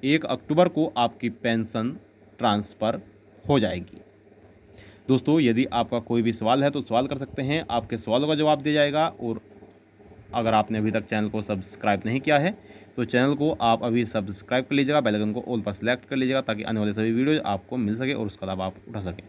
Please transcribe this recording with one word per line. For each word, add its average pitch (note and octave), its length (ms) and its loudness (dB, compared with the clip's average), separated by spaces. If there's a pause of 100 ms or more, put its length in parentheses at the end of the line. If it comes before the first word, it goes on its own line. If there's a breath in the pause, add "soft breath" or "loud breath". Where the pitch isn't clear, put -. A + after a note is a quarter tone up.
एक D3+ 240 2
अक्टूबर D#3 420 4
को D#3+ 280 0
आपकी A#2+ 320 0
पेंशन A2+ 640 -2 (440)
ट्रांसफ़र G#2 600 0 (440)
हो C#3+ 140 4
जाएगी। F2+ 420 -4 (1080 loud breath)
दोस्तों, D3 320 4
यदि A#2+ 320 4
आपका A#2 280 0
कोई A#2 200 0
भी A2+ 120 2
सवाल A#2 300 2
है C#3+ 60 4
तो C#3+ 120 -6
सवाल C3 260 0
कर C#3 100 -8
सकते C3+ 240 -8
हैं, D3 300 -2
आपके A#2 260 -4
सवालों B2 300 0
का D#3 80 2
जवाब D3+ 260 2
दिया D3 120 0
जाएगा। D3 340 2
और A#2 340 -6 (920)
अगर A2+ 200 2
आपने A2 240 2
अभी G#2+ 140 0
तक G#2+ 140 -2
चैनल G#2+ 240 -2
को G#2+ 120 -4
सब्सक्राइब G2+ 640 -2
नहीं A#2 140 0
किया D3 200 4
है F3+ 180 0 (380 loud breath)
तो B2 100 -2
चैनल B2+ 300 2
को C#3+ 160 0
आप A#2 320 2
अभी A#2+ 220 0
सब्सक्राइब A2 600 -2
कर C#3+ 100 -2
लीजिएगा, C#3+ 260 2
बेल A2 140 2
आइकन G#2+ 180 0
को A#2 100 -6
ऑल A#2 180 -4
पर G2+ 120 -4
सिलेक्ट A#2+ 320 -4
कर C#3 100 -6
लीजिएगा C3 260 0
ताकि G#2+ 220 -4
आने A2 160 -4
वाले G#2 140 0
सभी A2 180 0
वीडियोज़ C3+ 300 0
आपको G2+ 360 -4
मिल A2 180 -2
सके C3 180 -4
और A2 120 -4
उसका G2 220 -10
लाभ F#2+ 140 -4
आप F#2+ 140 -6 (140)
उठा A2+ 120 -8
सकें। F2+ 280 -8